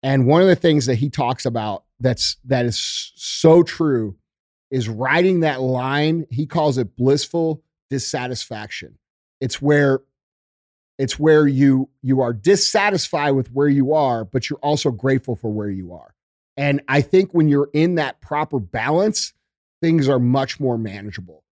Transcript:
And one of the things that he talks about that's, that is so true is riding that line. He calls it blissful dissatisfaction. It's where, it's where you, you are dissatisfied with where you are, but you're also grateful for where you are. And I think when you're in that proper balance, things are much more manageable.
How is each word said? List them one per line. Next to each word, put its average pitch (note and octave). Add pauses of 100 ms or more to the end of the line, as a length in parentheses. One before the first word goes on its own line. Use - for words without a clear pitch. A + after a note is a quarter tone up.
And C3+
one D#3
of F#3+
the F3+
things D3
that B2+
he B2+
talks B2+
about G#2+ (160)
that's, -
that B2+
is A#2 (380)
so -
true B2+ (540)
is B2
riding D#3
that D3
line. C#3
He C#3
calls D3+
it A2
blissful D3+ (280)
dissatisfaction. B2 (440)
It's C3
where, C#3+ (1000)
it's C3
where D3+
you, C3+ (140)
you C3
are A#2+
dissatisfied E3
with B2
where C#3
you C#3
are, B2+
but A#2+
you're D3
also D3
grateful B2+
for A2+
where G#2
you F#2
are. C2+ (420)
And C#3+
I C#3
think F#3
when D#3+
you're C#3+
in E3
that C#3
proper D3
balance, C#3 (500)
things E3
are C3+
much B2+
more B2+
manageable. G2